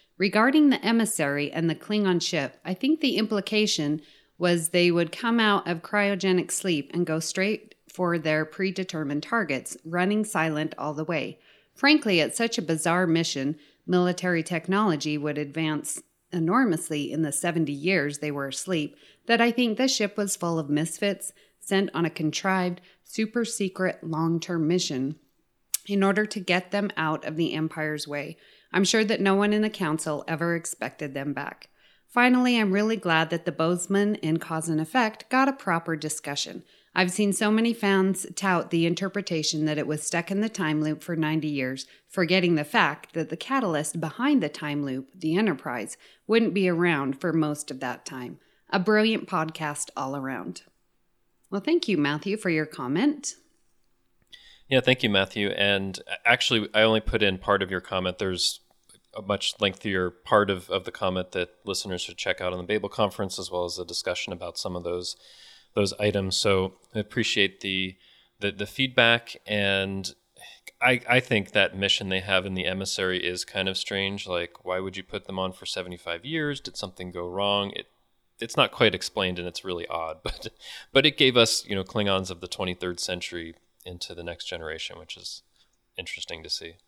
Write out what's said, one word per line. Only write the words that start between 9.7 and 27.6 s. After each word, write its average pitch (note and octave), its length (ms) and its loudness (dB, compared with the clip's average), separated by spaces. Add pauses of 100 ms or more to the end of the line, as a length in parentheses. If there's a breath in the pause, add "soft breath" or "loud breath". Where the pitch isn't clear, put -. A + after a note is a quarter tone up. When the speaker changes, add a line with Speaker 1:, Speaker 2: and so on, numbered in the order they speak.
Speaker 1:
running F3+ 400 0
silent D#3+ 520 -2
all D3 180 -6
the D#3 100 -4
way. D3+ 340 -4 (360 soft breath)
Frankly, C4+ 440 6
it's D3 180 2
such A#3 220 -2
a G3+ 40 0
bizarre E3 440 2
mission. D#3+ 500 0 (300 soft breath)
Military F3+ 560 2
technology E3 760 0
would D3 220 -4
advance D3+ 640 -4 (300)
enormously E3 800 2
in D#3 120 0
the D3 100 0
seventy E3 400 0
years D3 460 0
they D3+ 140 -6
were C#3 160 -4
asleep D#3 480 -4 (300 soft breath)
that A#3 140 4
I A#3 120 4
think A#3 240 2
this C4 180 2
ship G3+ 220 -2
was G3+ 180 -2
full E3+ 240 0
of C#3+ 120 -2
misfits E3 640 -2 (280 soft breath)
sent G3 340 0
on E3 100 0
a D#3+ 60 0
contrived, F3+ 720 0 (240 soft breath)
super A3 400 -2
secret, F#3+ 580 -2
long-term E3 640 0
mission D#3 500 0 (720)
in G3+ 160 2
order G3 240 2
to G#3 140 -8
get F3+ 320 0
them G3+ 240 -2
out D#3 280 -2
of D#3 120 -6
the E3+ 160 0
Empire's D#3 560 -4